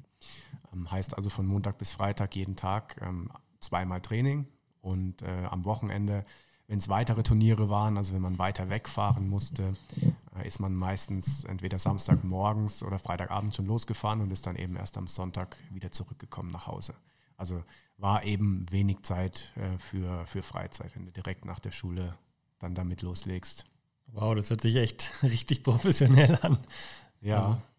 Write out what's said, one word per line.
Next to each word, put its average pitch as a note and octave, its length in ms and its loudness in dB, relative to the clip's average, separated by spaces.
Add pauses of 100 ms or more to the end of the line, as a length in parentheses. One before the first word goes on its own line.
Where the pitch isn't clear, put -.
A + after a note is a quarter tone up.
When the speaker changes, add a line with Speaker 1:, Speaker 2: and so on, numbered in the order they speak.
(720)
Speaker 1:
Ähm, F2+ 180 -8
heißt F#2+ 260 -4
also G2+ 140 -2
von G2 160 0
Montag G2+ 320 2
bis - 140 -8
Freitag G2+ 460 0
jeden F#2+ 180 -4
Tag, G2 460 -4
ähm, F2+ 280 -4 (300)
zweimal F2+ 420 -2
Training. C#3 460 0 (320)
Und, F#2 440 -4
äh, F2+ 260 -4
am F#2 160 -4
Wochenende, G2+ 580 -2 (440)
wenn's G2+ 200 -2
weitere A2 340 2
Turniere G#2+ 480 6
waren, G#2 280 2
also F#2+ 160 -2
wenn F#2 80 0
man F#2 180 0
weiter F#2 300 -2
wegfahren G2+ 580 0
musste, F#2+ 480 -2 (600)
äh, F#2+ 120 -8
ist - 120 -8
man F#2+ 140 0
meistens F#2 680 -2
entweder F#2 360 -4
Samstagmorgens G2+ 1000 2
oder G2 160 -4
Freitagabend F#2 580 -4
schon G2 100 -2
losgefahren A2 560 -2
und G2 100 -2
ist F#2 160 -6
dann F2+ 80 -4
eben F2+ 220 -6
erst F#2+ 200 -8
am F#2 100 -6
Sonntag F2+ 500 -6 (120)
wieder F#2 220 -10
zurückgekommen - 600 -8
nach - 160 -12
Hause. - 260 -10 (420)
Also F2+ 260 -6 (360)
war G2+ 260 2
eben G2 480 0
wenig G2 300 2
Zeit, F#2 560 -4
äh, F#2 220 -4
für, F2+ 480 -6
für F#2+ 160 -6
Freizeit, - 520 -10
wenn F#2 100 -12
du F2+ 60 -16
direkt F#2 320 -8
nach F2 160 -10
der F#2+ 120 -10
Schule F2+ 460 -6 (420)
dann F2+ 140 -6
damit F2+ 300 -4
loslegst. F2+ 600 -6 (420)
Speaker 2:
Wow, G#2+ 260 0
das G#2 160 0
hört A2 120 0
sich A2+ 160 6
echt - 400 0
<laughs> - 40 -14
richtig B2 400 2
professionell C3+ 800 8
an. C#3+ 160 4 (640)
Speaker 1:
Ja. G#2 160 0
Speaker 2:
Also, G#2 240 4 (180)